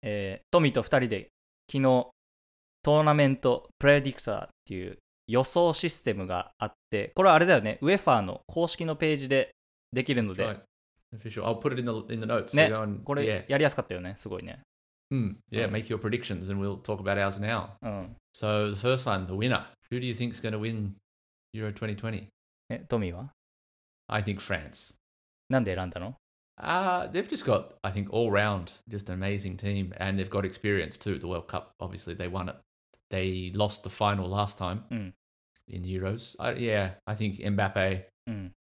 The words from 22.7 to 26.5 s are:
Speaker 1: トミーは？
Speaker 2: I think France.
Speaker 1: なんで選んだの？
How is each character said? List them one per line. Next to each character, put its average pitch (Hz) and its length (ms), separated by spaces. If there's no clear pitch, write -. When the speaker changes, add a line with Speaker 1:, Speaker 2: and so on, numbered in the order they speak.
Speaker 1:
ト - 200
ミ 98 100
ー 85 40
は？ 113 180
Speaker 2:
I 107 160
think 98 160
France. - 560
Speaker 1:
な 131 100
ん 120 40
で 95 120
選 92 120
ん - 20
だ 87 100
の？ 107 160